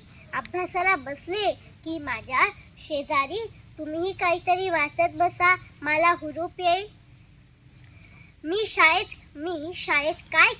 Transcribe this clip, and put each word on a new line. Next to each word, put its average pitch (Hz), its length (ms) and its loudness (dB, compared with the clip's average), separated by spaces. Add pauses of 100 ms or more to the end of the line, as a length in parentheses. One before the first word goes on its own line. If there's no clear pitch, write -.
(340)
अभ्यासाला 359 600 0
बसले 320 560 -2 (320)
की 320 140 -6
माझ्या 262 480 0 (320)
शेजारी 285 600 -2 (400)
तुम्हीही 320 340 -4
काहीतरी 359 580 0
वाचत 330 480 0
बसा, 359 360 4 (280)
मला 311 300 4
हुरूप 320 480 -4
येईल. 359 260 2 (1600)
मी 381 220 -2
शाळेत, 330 500 2 (200)
मी 320 400 -6
शाळेत 311 440 0 (120)
काय 349 280 6